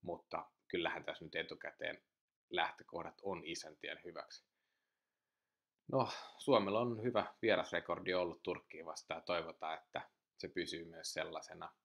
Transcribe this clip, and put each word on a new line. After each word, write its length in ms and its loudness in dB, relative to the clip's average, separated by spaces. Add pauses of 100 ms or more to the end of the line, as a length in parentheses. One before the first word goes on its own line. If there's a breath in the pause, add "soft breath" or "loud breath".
mutta 480 -6 (180)
kyllähän 360 0
tässä 200 -6
nyt 100 -12
etukäteen 680 -4 (480)
lähtökohdat 720 -2
on 220 -4
isäntien 600 -8
hyväksi. 400 -12 (1500)
No, 160 6 (300 loud breath)
Suomella 420 6
on 220 2
hyvä 400 2
vierasrekordi 720 4
ollut 280 2
Turkkiin 440 -6
vastaan 320 -6
ja 60 -14
toivotaan, 540 -2
että 320 -8 (280)
se 100 -8
pysyy 360 -4
myös 280 -10
sellaisena. 600 -6 (120)